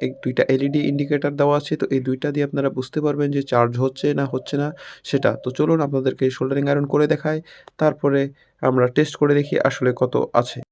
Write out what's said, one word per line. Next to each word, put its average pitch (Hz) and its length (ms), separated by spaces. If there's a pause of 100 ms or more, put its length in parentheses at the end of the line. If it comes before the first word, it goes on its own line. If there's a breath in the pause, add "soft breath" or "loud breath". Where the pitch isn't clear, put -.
এক, 127 120 (100)
দুইটা 127 200 (120)
এলইডি 139 260 (100)
ইন্ডিকেটর 143 500
দেওয়া 143 160
আছে, 147 200
তো - 140
এই 135 100
দুইটা 127 340
দিয়ে 143 140
আপনারা 139 220
বুঝতে - 300
পারবেন 147 360
যে 139 140
চার্জ 120 220 (120)
হচ্ছে 135 300
না 143 180
হচ্ছে 135 300
না 147 60 (360 loud breath)
সেটা। 127 260 (100)
তো - 100
চলুন 156 300
আপনাদেরকে 135 500
সোল্ডারিং 139 380
আয়রন 143 180
করে 147 260
দেখাই, 156 260 (400 loud breath)
তারপরে 147 420 (420 soft breath)
আমরা 127 220 (100)
টেস্ট 151 260
করে 143 140
দেখি 143 200 (120)
আসলে 127 240 (100)
কত 127 140 (200)
আছে। 123 240 (140)